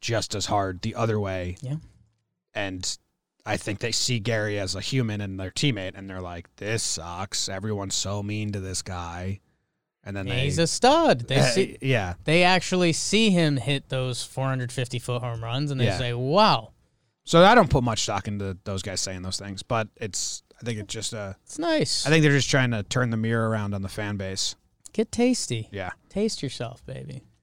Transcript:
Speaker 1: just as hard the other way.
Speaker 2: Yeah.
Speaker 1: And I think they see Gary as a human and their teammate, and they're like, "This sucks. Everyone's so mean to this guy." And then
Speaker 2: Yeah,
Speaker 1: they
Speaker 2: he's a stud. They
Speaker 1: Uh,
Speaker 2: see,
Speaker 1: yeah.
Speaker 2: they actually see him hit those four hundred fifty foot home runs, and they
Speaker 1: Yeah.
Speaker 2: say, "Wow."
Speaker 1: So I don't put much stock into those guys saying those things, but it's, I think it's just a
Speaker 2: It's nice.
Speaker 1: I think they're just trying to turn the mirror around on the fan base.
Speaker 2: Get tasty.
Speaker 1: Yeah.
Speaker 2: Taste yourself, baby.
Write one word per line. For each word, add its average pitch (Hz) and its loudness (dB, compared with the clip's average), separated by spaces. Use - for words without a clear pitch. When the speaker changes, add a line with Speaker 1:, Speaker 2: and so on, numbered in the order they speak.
Speaker 1:
just - -2
as 98 -4
hard 95 -2
the 113 -4
other 110 0
way. 92 -4
Speaker 2:
Yeah. 131 -6
Speaker 1:
And 95 -6
I 104 0
think 98 -6
they 117 -4
see - 0
Gary 107 -2
as 95 -4
a 98 -6
human 110 -2
and 95 -6
their 92 -6
teammate, 98 -2
and 98 -14
they're 92 -8
like, 87 -12
"This 107 -4
sucks. 87 -6
Everyone's 98 -6
so 101 -4
mean 104 -4
to 101 -6
this 92 -6
guy." 90 -8
And 101 -10
then 98 -6
Speaker 2:
Yeah, 120 -4
Speaker 1:
they 127 2
Speaker 2:
he's 143 0
a 165 4
stud. 247 4
They 135 2
Speaker 1:
Uh, - 6
Speaker 2:
see, - 0
Speaker 1:
yeah. 107 0
Speaker 2:
they 165 4
actually 180 4
see 214 4
him 160 4
hit 139 -2
those 127 -4
four 135 -4
hundred 127 -2
fifty 123 -4
foot 123 -4
home 117 -6
runs, 135 -2
and 131 -2
they 117 4
Speaker 1:
Yeah. 98 0
Speaker 2:
say, 120 -2
"Wow." 135 4
Speaker 1:
So 170 8
I 214 10
don't 214 8
put 131 6
much 113 0
stock 101 -2
into 98 -4
those 95 -4
guys 92 -6
saying 92 -6
those 92 -6
things, 98 -10
but 110 -2
it's, - -6
I 104 -14
think 113 -6
it's 104 -12
just 107 -6
a 101 -8
Speaker 2:
It's - -14
nice. 311 0
Speaker 1:
I 143 0
think 160 8
they're 147 6
just 135 2
trying 127 4
to 107 -2
turn 127 0
the 113 0
mirror 113 0
around 104 -2
on 98 -4
the 98 -6
fan 104 -6
base. 95 -4
Speaker 2:
Get - -2
tasty. 233 0
Speaker 1:
Yeah. 92 -6
Speaker 2:
Taste 208 -2
yourself, 120 -8
baby. 131 -12